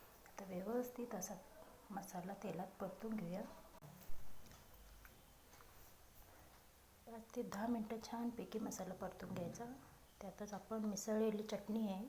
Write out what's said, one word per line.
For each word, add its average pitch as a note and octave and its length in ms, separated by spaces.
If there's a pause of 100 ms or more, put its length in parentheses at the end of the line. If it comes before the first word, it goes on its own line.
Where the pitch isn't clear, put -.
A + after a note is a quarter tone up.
(260)
आता - 180
व्यवस्थित A3+ 720
असा F#3+ 200 (560)
मसाला F#3+ 520
तेलात F#3+ 240
परतून G#3+ 500
घेऊया. F3+ 260 (3750)
पाच A3+ 300
ते A#3+ 60
दहा G3+ 240
मिनटं A3+ 360
छानपैकी A#3 560
मसाला F#3 360
परतून F#3 400
घ्यायचा. F3+ 300 (560)
त्यातच G#3 340
आपण G#3+ 300
मिसळलेली G#3+ 580
चटणी G#3+ 500
आहे, G3 160